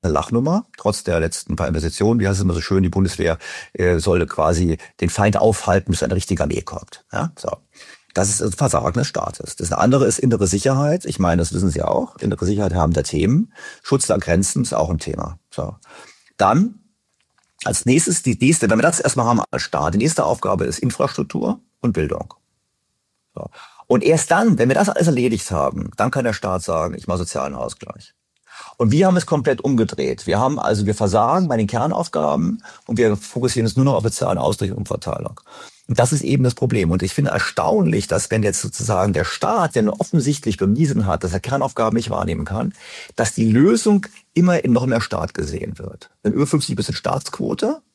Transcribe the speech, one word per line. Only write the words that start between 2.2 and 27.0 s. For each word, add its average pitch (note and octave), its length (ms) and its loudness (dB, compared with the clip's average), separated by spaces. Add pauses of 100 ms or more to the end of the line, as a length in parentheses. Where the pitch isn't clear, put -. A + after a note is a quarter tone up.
Wie G2 80 2
heißt G2 80 0
es G2 80 0
immer F2 100 2
so E2 60 -2
schön, F#2+ 240 2
die F2 60 2
Bundeswehr, F2 480 0 (340)
äh, F2+ 260 2
solle F2 280 2
quasi E2 520 0 (220)
den E2+ 100 0
Feind G#2 260 2
aufhalten, F#2+ 540 2
bis F2 140 0
ein - 80 -2
richtiger F#2 320 -2
Armee - 180 -4
kommt. - 500 -16
Ja, D#3+ 240 -4
so. - 140 -8 (640)
Das G2 160 0
ist G2 120 -2
das G#2 140 -2
Versagen F2 420 0
des C3 120 -2
Staates. - 480 -8
Das E2+ 160 -4
andere C3 320 4
ist - 160 0
innere A2+ 260 2
Sicherheit. C3+ 580 0
Ich - 140 -8
meine, F2 240 2
das E2 100 -2
wissen F#2 180 0
Sie D#2 120 -2
auch. - 360 -2
Innere F#2 280 -2
Sicherheit G2 260 0
haben E2+ 200 2
der D2+ 100 2
Themen. A2+ 500 0 (300)
Schutz - 240 0
der - 120 0
Grenzen F#2 440 0
ist B2 120 -4
auch D#2 160 0
ein D#2+ 100 -2
Thema. - 400 -8 (100)
So. - 240 -8 (640)
Dann C3 420 2 (840)
als - 220 -2
nächstes, C#3 360 2
die A#2+ 160 0
nächste, C3 300 4
wenn A2 100 4
wir A#2 40 2
das E3+ 180 2
erstmal C3 240 0
haben A#2 160 2 (100)
als - 120 -4
Staat, D2+ 320 -2
die G2+ 40 2
nächste C3+ 280 0
Aufgabe F#2+ 400 0
ist - 140 -4
Infrastruktur - 800 -4 (200)
und A#2+ 140 0
Bildung. - 400 -4 (1000)
So. - 120 -12 (400)
Und A#3 180 2
erst D#3+ 260 2
dann, G#3+ 280 4
wenn A#3 100 4
wir - 60 2
das G3+ 160 2
alles - 160 0
erledigt B2 440 0
haben, E2+ 460 -2
dann A#2 140 0
kann C3 140 -2
der A2 100 0
Staat F#2 280 -4
sagen, E2+ 320 -2
ich - 120 -12